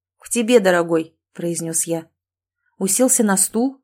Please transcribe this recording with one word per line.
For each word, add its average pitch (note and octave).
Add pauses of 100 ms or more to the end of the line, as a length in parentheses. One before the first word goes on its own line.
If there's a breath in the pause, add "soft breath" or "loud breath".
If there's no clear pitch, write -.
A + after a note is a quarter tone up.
(180)
«К -
тебе, A#3
дорогой», E3+ (160)
произнёс E3
я. E3 (680)
Уселся A#3+
на G3
стул, B3